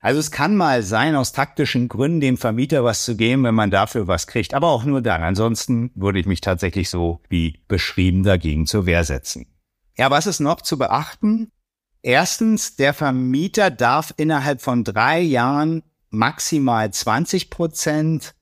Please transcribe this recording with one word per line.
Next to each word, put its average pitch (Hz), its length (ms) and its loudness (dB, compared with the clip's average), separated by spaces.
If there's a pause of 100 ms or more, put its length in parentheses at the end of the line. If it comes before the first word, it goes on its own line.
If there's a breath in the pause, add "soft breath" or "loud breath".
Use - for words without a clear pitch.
Also 135 180 0
es 151 100 -4
kann 165 260 0
mal 143 280 2
sein, 113 320 0
aus 131 160 0
taktischen 131 560 -2
Gründen 147 320 0
dem 131 180 2
Vermieter 123 460 0
was 117 220 0
zu 117 120 -4
geben, 120 260 2
wenn 113 120 2
man 107 160 2
dafür 101 340 0
was 87 220 -2
kriegt, - 260 -4
aber 139 140 2
auch 123 160 2
nur 139 180 0
dann. 90 220 0
Ansonsten 113 720 0
würde 98 240 0
ich 87 80 -2
mich 95 140 0
tatsächlich 92 500 -2
so 85 360 -2
wie 82 400 -2
beschrieben 92 540 2
dagegen 85 460 2
zur 101 180 0
Wehr 85 180 2
setzen. 67 440 -8 (500)
Ja, 135 140 2
was 156 160 2
ist 165 140 -4
noch 151 200 0
zu - 160 -4
beachten? 208 720 -2 (540)
Erstens, 180 720 0
der 139 180 2
Vermieter 143 760 0
darf 123 460 0
innerhalb 147 440 0
von 120 220 0
drei 117 380 2
Jahren 151 600 0 (300)
maximal 113 800 0
zwanzig 139 580 -2
Prozent 160 920 -4